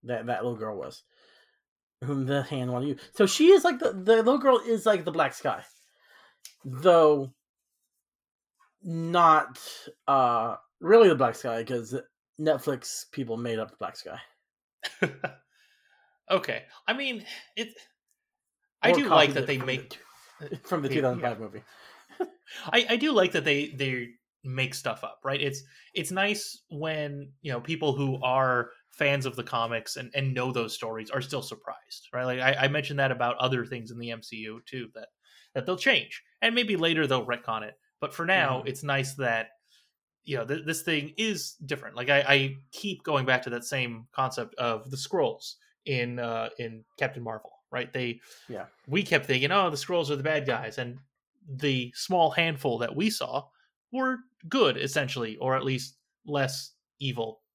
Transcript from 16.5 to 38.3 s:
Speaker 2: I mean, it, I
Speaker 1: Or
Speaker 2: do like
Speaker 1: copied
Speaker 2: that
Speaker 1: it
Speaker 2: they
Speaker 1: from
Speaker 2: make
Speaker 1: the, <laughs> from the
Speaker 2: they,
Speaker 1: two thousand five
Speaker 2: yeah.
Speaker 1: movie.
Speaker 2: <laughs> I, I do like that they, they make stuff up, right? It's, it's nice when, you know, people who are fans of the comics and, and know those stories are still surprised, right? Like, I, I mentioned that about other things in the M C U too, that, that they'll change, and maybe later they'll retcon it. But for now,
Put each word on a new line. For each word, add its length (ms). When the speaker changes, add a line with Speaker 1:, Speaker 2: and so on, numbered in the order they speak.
Speaker 2:
I 80
mean, 300
it, 180
I 100
Speaker 1:
Or 20
Speaker 2:
do 140
like 220
Speaker 1:
copied 40
Speaker 2:
that 80
Speaker 1:
it 60
Speaker 2:
they 100
Speaker 1:
from 80
Speaker 2:
make 320
Speaker 1:
the, 160
<laughs> 80
from 180
the 60
Speaker 2:
they, 60
Speaker 1:
two 80
thousand 180
five 180
Speaker 2:
yeah. 60
Speaker 1:
movie. 180
Speaker 2:
<laughs> 140
I, 180
I 60
do 160
like 200
that 120
they, 260
they 400
make 300
stuff 300
up, 200
right? 160
It's, 220
it's 160
nice 600
when, 640
you 100
know, 80
people 340
who 280
are 480
fans 340
of 100
the 60
comics 540
and, 180
and 180
know 200
those 220
stories 360
are 100
still 220
surprised, 720
right? 100
Like, 160
I, 240
I 40
mentioned 320
that 120
about 260
other 280
things 240
in 80
the 120
M 120
C 140
U 280
too, 300
that, 140
that 120
they'll 100
change, 460
and 140
maybe 220
later 300
they'll 200
retcon 360
it. 120
But 140
for 100
now, 360